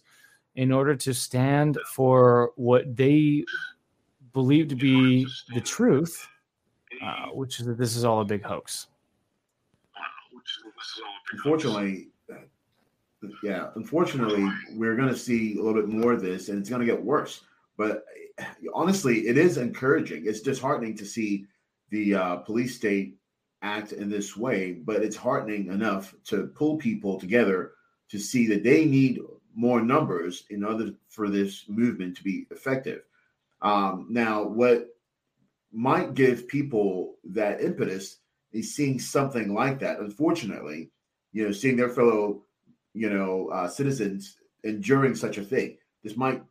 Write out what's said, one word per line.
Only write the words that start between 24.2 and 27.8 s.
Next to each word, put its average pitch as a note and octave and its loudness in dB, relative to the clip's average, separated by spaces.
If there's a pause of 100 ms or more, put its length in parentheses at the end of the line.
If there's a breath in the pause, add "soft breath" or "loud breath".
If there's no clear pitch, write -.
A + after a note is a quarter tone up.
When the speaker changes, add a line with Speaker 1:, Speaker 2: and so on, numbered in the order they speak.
Speaker 2:
way, G2 -2
but F#2+ -2
it's G#2 -4
heartening G#2+ -4
enough G2 -4 (100)
to F#2+ -4
pull D#3 -2
people G2+ -2
together G2 0 (360)